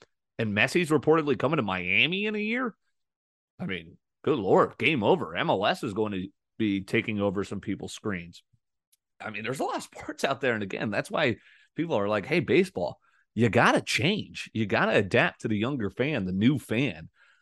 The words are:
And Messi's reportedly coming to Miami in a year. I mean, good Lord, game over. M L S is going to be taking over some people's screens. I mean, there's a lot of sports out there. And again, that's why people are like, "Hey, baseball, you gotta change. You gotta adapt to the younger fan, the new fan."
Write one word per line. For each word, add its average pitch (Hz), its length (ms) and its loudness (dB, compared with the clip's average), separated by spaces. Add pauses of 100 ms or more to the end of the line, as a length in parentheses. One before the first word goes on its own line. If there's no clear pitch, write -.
(380)
And 107 160 -2
Messi's 139 360 2
reportedly 151 480 4
coming 151 180 0
to 135 60 2
Miami 104 640 0
in 214 80 -4
a 214 40 -4
year. 226 360 -4 (840)
I 92 60 -10
mean, 87 320 -8 (280)
good 147 140 0
Lord, 110 380 4
game 127 260 0
over. 113 320 2
M 131 140 -2
L 104 160 0
S 170 200 0
is 104 100 -6
going 107 180 -2
to 92 140 -4 (320)
be 98 240 0
taking 110 380 -2
over 101 240 0
some 101 160 -10
people's 92 320 -8
screens. 87 500 -10 (800)
I 107 100 -12
mean, 107 140 -10
there's 131 160 -4
a 339 40 -2
lot 415 120 -4
of 262 80 -8
sports - 400 -10
out 139 160 0
there. 123 140 2
And 107 100 -2
again, 104 260 -4
that's 104 220 -2
why 147 240 2 (400)
people 156 200 -2
are 101 120 0
like, 104 180 0
"Hey, 170 140 0
baseball, 135 580 0 (360)
you 113 140 4
gotta 143 320 4
change. - 720 -2
You 113 140 -2
gotta 156 300 2
adapt 117 460 2
to 120 60 -2
the 107 80 0
younger 110 340 -2
fan, 127 340 -2
the 92 80 -4
new 117 260 4
fan." 107 500 -4 (340)